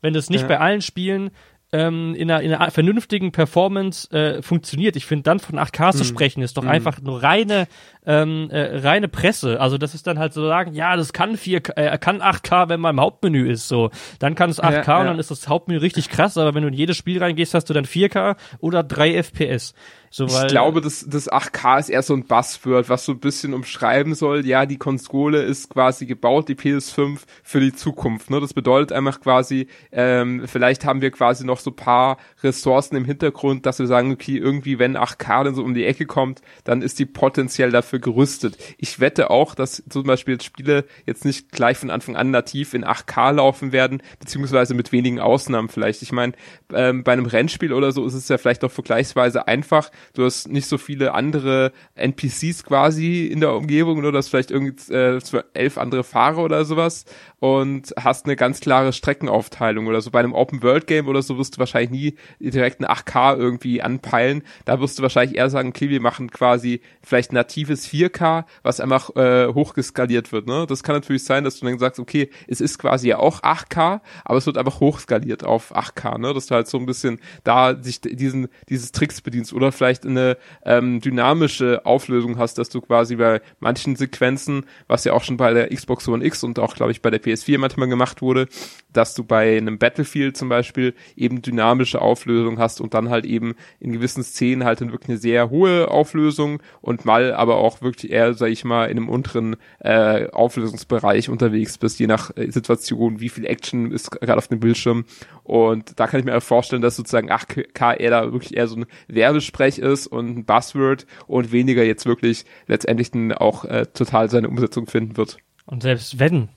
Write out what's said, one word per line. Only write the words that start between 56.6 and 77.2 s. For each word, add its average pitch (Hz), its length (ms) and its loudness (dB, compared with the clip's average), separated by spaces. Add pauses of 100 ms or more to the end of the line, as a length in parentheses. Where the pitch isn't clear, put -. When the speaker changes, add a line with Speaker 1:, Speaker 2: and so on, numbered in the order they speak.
Speaker 2:
sowas 165 400 -2 (320)
und 135 600 0
hast 120 280 0
eine 143 100 -2
ganz 131 240 0
klare 131 320 2
Streckenaufteilung 110 920 -2
oder 110 160 0
so. 117 80 -12
Bei 120 80 2
einem 120 160 2
Open-World-Game 131 760 0
oder 135 140 0
so 131 160 -6
wirst 135 180 -4
du - 20 -18
wahrscheinlich 120 320 0
nie 139 640 -6
direkt 127 280 0
ein 131 80 -4
acht - 180 -2
K 135 280 4
irgendwie 123 480 -2
anpeilen. 127 600 0 (240)
Da 127 140 0
wirst 135 180 -4
du 135 40 -4
wahrscheinlich 127 360 2
eher 131 100 2
sagen, 131 220 -2
okay, 143 180 -4
wir 139 120 0
machen 120 300 0
quasi 120 520 0 (200)
vielleicht 123 300 0
natives 135 540 -2
vier 175 240 0
K, 165 360 0 (160)
was - 180 -2
einfach, 131 360 0
äh, 127 360 4
hochgeskaliert 127 800 -2
wird, 110 140 -4
ne? 147 220 -2
Das 135 140 -6
kann 151 120 -2
natürlich 135 300 -2
sein, 135 200 0
dass 135 160 -4
du 131 60 -6
dann 123 120 -4
sagst, 127 220 -2
okay, 143 300 -2 (180)
es 123 120 -6
ist - 180 -2
quasi 127 300 0
ja 110 100 4
auch - 240 2
acht - 280 0
K, 175 320 0 (220)
aber 120 140 2
es 127 80 -2
wird 139 120 -2
einfach 131 220 -2
hochskaliert 127 640 0
auf - 300 0
acht - 220 -6
K, 113 220 -6
ne? 127 160 -4
Dass 131 120 -6
du 127 80 -2
halt 117 140 2
so 139 100 -4
ein 123 80 -4
bisschen 123 340 -4 (240)